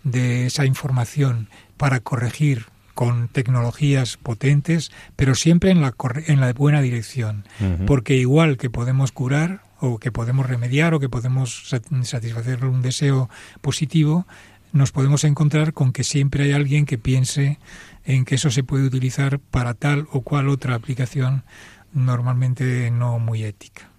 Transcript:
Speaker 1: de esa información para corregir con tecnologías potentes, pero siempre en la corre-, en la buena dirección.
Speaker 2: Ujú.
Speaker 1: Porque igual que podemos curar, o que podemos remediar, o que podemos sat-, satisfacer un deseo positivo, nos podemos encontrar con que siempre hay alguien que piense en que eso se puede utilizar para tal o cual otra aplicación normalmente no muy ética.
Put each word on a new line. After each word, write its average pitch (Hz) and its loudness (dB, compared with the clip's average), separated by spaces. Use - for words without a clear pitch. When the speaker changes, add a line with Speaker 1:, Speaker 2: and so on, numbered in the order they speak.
Speaker 1:
de 123 0
esa 135 0
información 127 -2
para 135 0
corregir 117 -2
con 120 0
tecnologías 127 0
potentes, 143 0
pero 135 2
siempre 170 4
en 175 6
la 135 2
corre-, 143 -4
en 139 6
la 127 2
buena 143 4
dirección. 117 -4
Speaker 2:
Ujú. 92 0
Speaker 1:
Porque 139 2
igual 135 4
que 131 -6
podemos 127 0
curar, 151 -2
o 120 -2
que 117 -4
podemos 120 -2
remediar, 131 0
o 156 0
que 131 -4
podemos 127 -4
sat-, 123 -4
satisfacer 117 -6
un 127 0
deseo 131 0
positivo, 156 0
nos 139 4
podemos 139 2
encontrar 151 2
con 131 0
que 127 -4
siempre 139 0
hay 143 2
alguien 143 2
que 139 -4
piense 131 0
en 131 2
que 127 -2
eso 139 0
se 131 0
puede 135 0
utilizar 131 -2
para 123 -4
tal 147 -2
o 135 -2
cual 139 -2
otra 135 -2
aplicación 127 -2
normalmente 127 0
no 120 0
muy 113 -4
ética. - -14